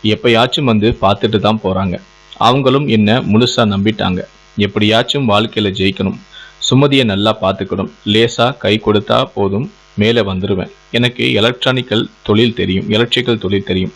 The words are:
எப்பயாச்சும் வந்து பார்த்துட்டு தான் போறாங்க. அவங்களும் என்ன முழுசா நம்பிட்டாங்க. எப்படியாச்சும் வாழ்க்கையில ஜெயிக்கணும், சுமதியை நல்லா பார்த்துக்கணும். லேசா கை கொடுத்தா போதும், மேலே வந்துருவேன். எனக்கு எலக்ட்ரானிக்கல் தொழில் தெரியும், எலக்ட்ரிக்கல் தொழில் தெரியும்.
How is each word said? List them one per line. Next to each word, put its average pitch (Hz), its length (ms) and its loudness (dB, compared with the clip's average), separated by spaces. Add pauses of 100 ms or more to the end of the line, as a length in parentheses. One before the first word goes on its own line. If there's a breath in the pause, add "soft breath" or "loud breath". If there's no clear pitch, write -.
எப்பயாச்சும் 117 600 2
வந்து 113 360 2
பார்த்துட்டு 104 380 0
தான் 104 260 0
போறாங்க. 95 360 -2 (360)
அவங்களும் 135 520 2
என்ன 110 320 2
முழுசா 113 360 2
நம்பிட்டாங்க. 101 640 0 (360)
எப்படியாச்சும் 107 720 0
வாழ்க்கையில 104 420 0
ஜெயிக்கணும், 95 480 -2 (520 loud breath)
சுமதியை 135 340 4
நல்லா 104 380 0
பார்த்துக்கணும். 95 480 -4 (160)
லேசா 117 500 0
கை 107 300 0
கொடுத்தா 110 380 0 (100)
போதும், 104 360 -2 (240)
மேலே 113 260 2
வந்துருவேன். 95 500 -4 (200)
எனக்கு 123 420 0
எலக்ட்ரானிக்கல் 120 760 0 (140)
தொழில் 113 320 2
தெரியும், 92 360 -2
எலக்ட்ரிக்கல் 117 480 0
தொழில் 98 260 -2
தெரியும். 92 320 -4